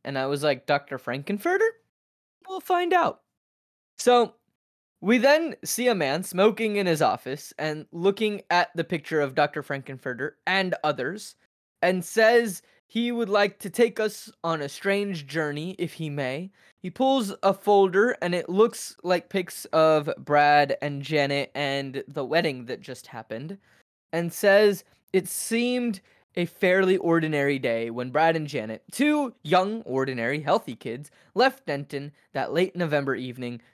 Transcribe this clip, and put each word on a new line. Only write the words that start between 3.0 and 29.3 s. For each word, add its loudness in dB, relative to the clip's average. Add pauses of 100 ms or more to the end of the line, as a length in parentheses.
So, 4 (640)
we 4
then 4
see -2
a 4
man 0
smoking 2
in 0
his 2
office -2
and -6
looking -2
at 2
the -2
picture -2
of -2
Doctor 0
Frankenfurter -8 (140)
and 0
others, -4 (460)
and 2
says 4 (260)
he -2
would -2
like 0
to -10
take 0
us -6 (140)
on -2
a -6
strange -4
journey, -4
if -6
he -8
may. -6 (260)
He -10
pulls 0
a 4
folder, 4 (100)
and -2
it -4
looks 0
like 0
pics -6
of 4 (120)
Brad 4
and -6
Janet -2
and -4
the -6
wedding -2
that -8
just -16
happened, -12 (560)
and -2
says 4 (300)
it 0
seemed -2 (360)
a -2
fairly 2
ordinary 2
day -2
when -8
Brad 4
and -4
Janet, -8
two 0